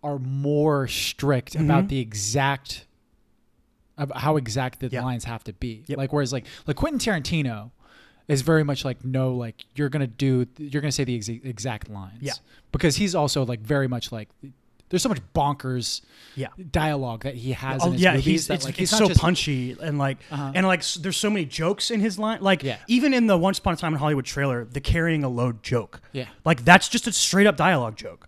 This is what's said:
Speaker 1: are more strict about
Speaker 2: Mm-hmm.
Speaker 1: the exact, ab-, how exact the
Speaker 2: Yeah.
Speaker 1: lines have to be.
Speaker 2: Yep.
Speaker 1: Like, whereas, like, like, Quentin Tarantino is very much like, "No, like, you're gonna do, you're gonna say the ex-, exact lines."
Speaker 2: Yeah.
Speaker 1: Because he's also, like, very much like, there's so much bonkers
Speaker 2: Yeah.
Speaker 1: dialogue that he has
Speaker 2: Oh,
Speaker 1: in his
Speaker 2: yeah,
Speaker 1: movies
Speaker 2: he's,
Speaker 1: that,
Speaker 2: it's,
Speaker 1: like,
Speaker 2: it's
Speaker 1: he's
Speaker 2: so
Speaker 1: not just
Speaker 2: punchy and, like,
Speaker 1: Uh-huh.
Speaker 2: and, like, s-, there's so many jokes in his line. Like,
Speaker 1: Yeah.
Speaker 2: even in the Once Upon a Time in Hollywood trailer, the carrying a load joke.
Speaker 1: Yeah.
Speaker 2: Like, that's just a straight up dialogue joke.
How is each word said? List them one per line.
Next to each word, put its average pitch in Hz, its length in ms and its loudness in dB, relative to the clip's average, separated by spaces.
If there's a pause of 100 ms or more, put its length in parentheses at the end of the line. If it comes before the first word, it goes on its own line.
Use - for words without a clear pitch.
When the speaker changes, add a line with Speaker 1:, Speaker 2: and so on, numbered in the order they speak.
Speaker 1:
are 143 160 -4
more 139 680 2
strict - 680 -2
about 160 260 4
Speaker 2:
Mm-hmm. 196 60 0
Speaker 1:
the 117 120 -2
exact, 113 840 -2 (1120)
ab-, 143 180 -6
how 147 220 2
exact 127 420 -2
the 131 80 -6
Speaker 2:
Yeah. 123 160 -4
Speaker 1:
lines 123 220 -4
have 117 200 -8
to 104 80 -10
be. 113 340 -10
Speaker 2:
Yep. 139 100 -6
Speaker 1:
Like, 135 160 -2
whereas, 139 200 0
like, 123 120 -6 (220)
like, 151 100 0
Quentin 294 220 0
Tarantino 135 720 -2 (560)
is 139 160 2
very 156 200 4
much 143 220 -2
like, 127 180 -6
"No, 131 320 0
like, 117 300 -8 (100)
you're 143 140 0
gonna 139 180 -2
do, 123 400 2 (100)
you're 147 240 -4
gonna 147 100 -2
say 139 120 -2
the 123 120 -2
ex-, 107 140 -6
exact 113 600 -8
lines." 101 320 -14
Speaker 2:
Yeah. 139 120 -6 (380)
Speaker 1:
Because 139 240 2
he's 196 200 0
also, 147 300 2
like, 117 140 -6
very 135 280 0
much 123 240 -6
like, 107 180 -12 (600)
there's 180 140 0
so 262 60 0
much 160 120 -2 (120)
bonkers 135 680 -2 (340)
Speaker 2:
Yeah. 131 120 -6 (240)
Speaker 1:
dialogue 139 520 -2
that 135 120 -6
he 123 180 -6
has 131 280 -4
Speaker 2:
Oh, - 60 2
Speaker 1:
in - 60 2
his - 80 2
Speaker 2:
yeah, 180 100 8
Speaker 1:
movies 135 140 2
Speaker 2:
he's, 247 220 2
Speaker 1:
that, 202 80 0
Speaker 2:
it's, 139 100 -4
Speaker 1:
like, - 80 -6
Speaker 2:
it's - 60 -8
Speaker 1:
he's 185 100 0
Speaker 2:
so 214 100 4
Speaker 1:
not 214 100 6
just 170 120 8
Speaker 2:
punchy 139 600 0
and, 151 160 -4
like, 139 200 0 (140)
Speaker 1:
Uh-huh. 143 240 -6
Speaker 2:
and, 190 120 2
like, 185 140 4
s-, - 140 -4
there's 180 220 -6
so 208 120 0
many 202 160 0
jokes 170 460 -2
in 226 100 0
his 202 180 0
line. 214 220 -2
Like, 190 220 4
Speaker 1:
Yeah. 123 140 -2 (100)
Speaker 2:
even 254 260 4
in 240 140 4
the 196 100 6
Once 185 220 2
Upon 185 140 0
a 160 40 -2
Time 160 160 -2
in 151 60 -2
Hollywood 143 260 0
trailer, 127 400 -2
the 123 160 -8
carrying 165 420 2
a 131 60 0
load 120 340 -2
joke. - 380 -4 (100)
Speaker 1:
Yeah. 123 160 -8 (180)
Speaker 2:
Like, 156 200 2
that's 180 240 8
just - 180 0
a 208 60 -4
straight 196 340 4
up 196 100 4
dialogue 143 400 2
joke. - 300 -16